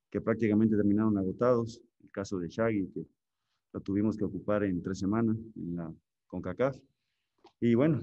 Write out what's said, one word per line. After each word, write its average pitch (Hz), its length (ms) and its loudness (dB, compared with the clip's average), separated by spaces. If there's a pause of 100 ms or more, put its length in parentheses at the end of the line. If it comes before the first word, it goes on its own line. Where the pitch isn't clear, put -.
(100)
que 101 100 -4
prácticamente 110 560 2
terminaron 104 400 4
agotados, 117 640 0 (220)
el - 80 -20
caso 98 280 -6
de 85 100 -4
Shaggy, 107 440 0
que 82 140 -10 (680)
lo 101 80 -8
tuvimos 104 360 0
que 104 80 -4
ocupar 101 400 -2
en 90 180 -2
tres 92 160 -6
semanas 110 380 0 (200)
en 87 200 -8
la 82 140 -8 (360)
concacaf. 92 500 -4 (840)
Y 117 160 4
bueno, 143 260 4